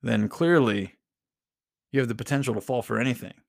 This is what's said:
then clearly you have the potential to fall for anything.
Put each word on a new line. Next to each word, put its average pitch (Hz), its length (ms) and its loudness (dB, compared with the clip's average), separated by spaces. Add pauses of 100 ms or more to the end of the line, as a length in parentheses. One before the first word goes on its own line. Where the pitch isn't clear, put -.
then 110 300 0
clearly 120 640 2 (960)
you 135 80 4
have 123 80 0
the 117 60 -2
potential 131 400 -2
to 104 80 -4
fall 127 180 -2
for 110 180 -2
anything. 123 360 -2 (140)